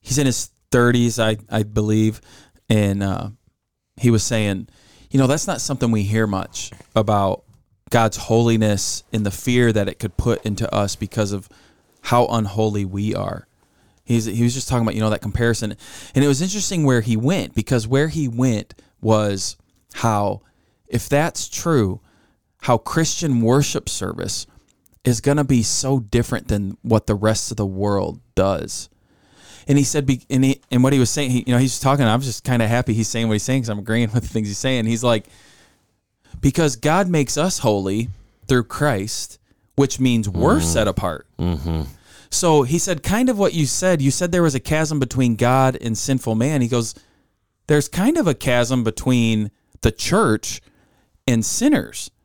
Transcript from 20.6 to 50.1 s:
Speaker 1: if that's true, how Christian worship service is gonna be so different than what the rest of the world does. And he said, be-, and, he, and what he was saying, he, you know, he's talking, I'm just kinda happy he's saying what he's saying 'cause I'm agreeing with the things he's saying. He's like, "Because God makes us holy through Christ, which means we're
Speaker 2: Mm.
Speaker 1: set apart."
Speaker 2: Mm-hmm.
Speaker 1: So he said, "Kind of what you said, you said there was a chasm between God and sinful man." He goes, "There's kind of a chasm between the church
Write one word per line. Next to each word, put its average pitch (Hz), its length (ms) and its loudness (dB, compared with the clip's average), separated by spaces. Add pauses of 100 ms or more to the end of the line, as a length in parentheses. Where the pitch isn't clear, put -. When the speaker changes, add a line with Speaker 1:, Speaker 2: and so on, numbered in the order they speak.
Speaker 1:
if - 240 -6
that's 147 360 0
true, 120 540 0 (600)
how 120 160 2
Christian 156 640 -2
worship 127 440 2
service 90 600 -8 (580)
is 113 160 0
gonna 139 240 2
be 127 180 2
so 135 380 0
different 117 480 -2
than 101 320 -2
what 110 260 0
the 107 80 0
rest 104 360 -2
of 110 80 -8
the 104 80 0
world 95 520 -2 (160)
does. 95 540 -2 (800)
And 139 100 4
he 143 80 4
said, 139 220 -2
be-, 131 240 0
and, 131 120 2
he, 135 280 2
and 123 120 4
what 135 120 4
he 139 40 4
was 120 120 4
saying, 143 200 -2
he, 123 160 0
you 127 60 0
know, 120 60 4
he's 131 200 0
talking, 139 280 2
I'm 113 160 2
just 127 220 -8
kinda 120 220 2
happy 117 280 0
he's 110 140 0
saying 117 200 -2
what 110 60 2
he's 107 80 0
saying 131 220 -2
'cause 113 40 -6
I'm 104 100 -6
agreeing 110 320 -2
with 113 120 0
the - 80 -8
things 107 180 -4
he's 101 80 -6
saying. 127 300 -2
He's 113 180 -2
like, 117 220 2 (1120)
"Because 135 360 0
God 175 320 0
makes 151 280 0
us 175 220 -2
holy 104 500 0 (380)
through 123 180 2
Christ, 110 760 -4 (380)
which 139 240 0
means 117 280 2
we're 110 320 2
Speaker 2:
Mm. - 40 -2
Speaker 1:
set 107 240 2
apart." 92 380 -4 (120)
Speaker 2:
Mm-hmm. 80 440 -2 (480)
Speaker 1:
So 156 320 4
he 135 160 0
said, 175 240 -4
"Kind 240 260 0
of 226 100 0
what 196 160 2
you 156 120 0
said, 175 360 0
you 139 80 2
said 175 220 -2
there 175 100 4
was 156 120 4
a 131 60 -2
chasm 156 380 -2
between 127 380 0
God 127 440 2
and 113 160 -4
sinful 123 380 -2
man." 135 260 0
He 120 80 0
goes, 120 260 -2 (720)
"There's 143 220 2
kind 262 300 2
of 254 80 2
a 151 80 2
chasm 123 500 0
between 113 640 0 (300)
the 113 120 2
church 165 680 0 (680)